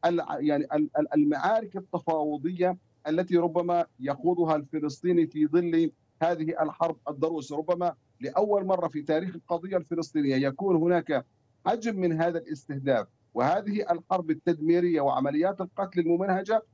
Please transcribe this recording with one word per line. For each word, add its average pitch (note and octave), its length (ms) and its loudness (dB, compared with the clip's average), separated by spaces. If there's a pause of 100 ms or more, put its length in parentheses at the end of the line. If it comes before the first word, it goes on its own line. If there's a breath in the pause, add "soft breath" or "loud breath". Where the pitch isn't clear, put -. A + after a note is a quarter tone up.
الع-، E3 340 0
يعني D3 260 0
ال-، D3+ 340 0
ال-، D3+ 160 -2
المعارك E3+ 600 2
التفاوضية F3 1000 -2 (320)
التي F3 280 0
ربما E3+ 480 2 (160)
يخوضها D#3+ 560 0
الفلسطيني D#3 720 0
في D#3 200 0
ظل E3 440 2 (320)
هذه D#3+ 400 0
الحرب D#3 340 -2 (120)
الضروس. D3+ 440 -4
ربما E3+ 420 -2 (260)
لأول G3 460 0
مرة F3+ 220 0
في D3+ 140 -6
تاريخ E3 320 -2
القضية E3+ 420 -4
الفلسطينية D#3 600 -2
يكون C#3 400 0
هناك D#3+ 500 0 (400)
حجم A3 340 -2
من E3 200 0
هذا E3+ 180 0
الاستهداف C3+ 680 -2 (280)
وهذه G3 580 0
الحرب E3+ 380 -2
التدميرية E3 720 2
وعمليات C#3+ 600 0
القتل F#3 400 -4
الممنهجة F#3+ 640 2 (120)